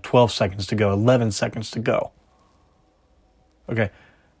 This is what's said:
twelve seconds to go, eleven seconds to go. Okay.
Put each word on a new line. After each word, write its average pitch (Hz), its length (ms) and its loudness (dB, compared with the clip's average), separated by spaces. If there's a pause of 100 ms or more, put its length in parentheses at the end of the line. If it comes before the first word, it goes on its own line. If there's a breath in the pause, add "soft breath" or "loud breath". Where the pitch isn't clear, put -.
twelve 120 280 4
seconds 98 360 -4
to 110 80 -4
go, 104 160 2
eleven 113 400 2
seconds - 400 -6
to 113 80 -8
go. 113 320 -2 (1600)
Okay. 113 200 -2 (500 soft breath)